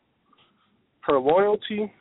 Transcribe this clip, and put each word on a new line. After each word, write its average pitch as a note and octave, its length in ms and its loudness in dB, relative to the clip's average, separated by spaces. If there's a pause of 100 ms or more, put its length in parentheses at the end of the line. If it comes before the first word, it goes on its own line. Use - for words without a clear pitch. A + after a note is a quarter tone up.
(1040)
her C#3+ 160 0
loyalty G#3 840 0